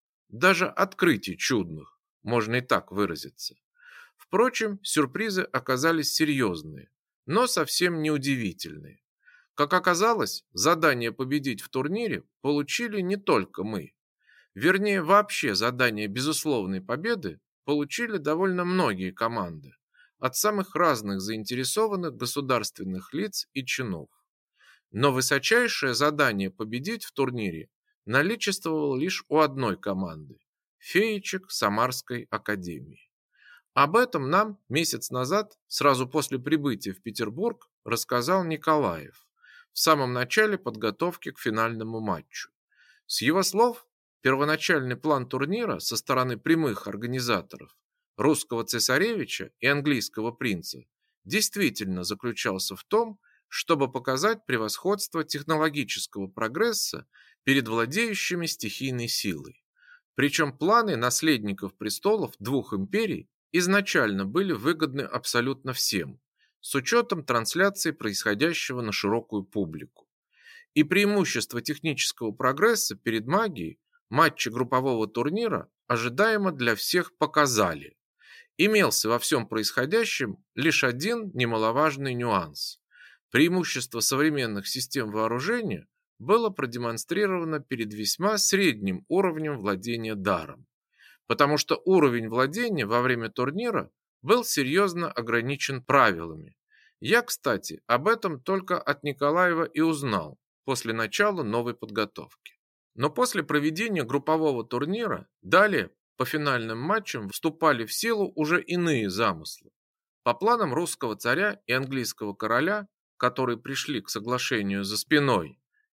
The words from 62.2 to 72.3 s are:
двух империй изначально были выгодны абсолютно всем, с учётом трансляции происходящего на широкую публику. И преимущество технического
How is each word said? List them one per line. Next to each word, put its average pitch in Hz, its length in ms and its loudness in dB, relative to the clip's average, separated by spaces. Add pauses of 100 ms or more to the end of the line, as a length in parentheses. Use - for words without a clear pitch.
двух 120 360 -2
империй 139 540 -2 (220)
изначально 170 720 2
были 170 280 0
выгодны 139 500 0
абсолютно 127 720 -2
всем, 82 480 -4 (400)
с - 140 -8
учётом 180 500 0
трансляции 165 640 0
происходящего 123 920 -2
на 107 100 -4
широкую 104 500 0
публику. 82 680 -8 (640)
И 151 100 6
преимущество 180 760 2
технического 139 720 -4